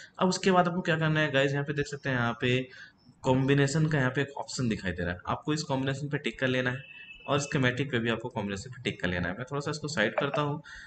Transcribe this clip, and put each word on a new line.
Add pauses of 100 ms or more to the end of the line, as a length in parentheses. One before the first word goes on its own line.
(200)
अब
उसके
बाद
आपको
क्या
करना
है
guys,
यहाँ
पे
देख
सकते
हैं
यहाँ
पे (520)
combination
का
यहाँ
पे
एक
option
दिखाई
दे
रहा
है,
आपको
इस
combination
पे
tick
कर
लेना
है (440)
और
schematic
पे
भी
आपको
combination
पे
टिक
कर
लेना
है।
मैं
थोड़ा
सा
इसको
side
करता
हूँ, (240)